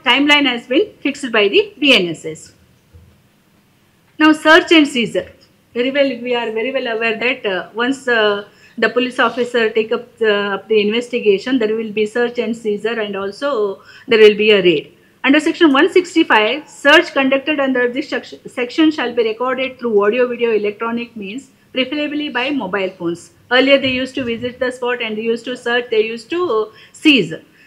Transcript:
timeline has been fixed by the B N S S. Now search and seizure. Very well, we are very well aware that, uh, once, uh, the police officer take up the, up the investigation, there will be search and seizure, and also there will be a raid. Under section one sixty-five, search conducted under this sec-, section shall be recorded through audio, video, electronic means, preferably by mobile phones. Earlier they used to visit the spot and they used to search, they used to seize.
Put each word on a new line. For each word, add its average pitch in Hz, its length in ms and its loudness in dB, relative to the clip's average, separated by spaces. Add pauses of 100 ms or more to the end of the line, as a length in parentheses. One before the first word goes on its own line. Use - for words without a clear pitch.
timeline 285 420 4
has 240 220 -4
been 320 340 0
fixed 277 300 -6
by 214 160 2
the 381 320 2
B 277 160 4
N 180 140 0
S 160 160 -10
S. - 280 -14 (1700)
Now 311 120 8
search 320 400 6
and 311 160 6
seizure. 190 440 -4 (420)
Very 247 180 -2
well, 277 160 2 (140)
we 247 140 -4
are 226 160 -4
very 233 200 -4
well 262 160 -4
aware 226 300 -4
that, 254 280 -4
uh, 185 280 -6
once, 247 340 -4
uh, 208 400 0 (300)
the 226 120 0
police 247 300 -2
officer 233 520 0
take 220 200 -2
up 233 260 -6
the, 214 180 2 (180)
up 196 140 -8
the 220 140 2
investigation, 220 760 0
there 220 180 0
will 226 160 -6
be 214 140 0
search 240 340 -4
and 226 160 -4
seizure, 214 440 -4
and 208 160 -6
also 208 680 -4 (260)
there 220 120 2
will 214 160 8
be 214 160 2
a 196 100 4
raid. 170 340 0 (280)
Under 277 160 4
section 330 340 2
one 320 180 2
sixty-five, 302 760 0
search 311 440 2
conducted 269 460 0
under 247 320 0
this 269 180 -8
sec-, - 380 -10
section 285 440 0
shall 240 240 -6
be 233 80 2
recorded 254 560 -4
through 220 240 2
audio, 240 240 2
video, 233 240 -2
electronic 226 640 -4
means, 208 340 -12 (220)
preferably 294 580 -4
by 247 220 -4
mobile 196 380 -4
phones. 170 420 -8 (200)
Earlier 269 280 4
they 269 120 -2
used 254 240 -4
to 269 80 -6
visit 233 360 -6
the 254 120 -2
spot 247 300 -6
and 220 160 -6
they 220 40 -6
used 233 240 -2
to 247 120 -6
search, 240 320 -4
they 220 140 2
used 226 280 -8
to 240 400 -2 (200)
seize. 220 420 2 (340)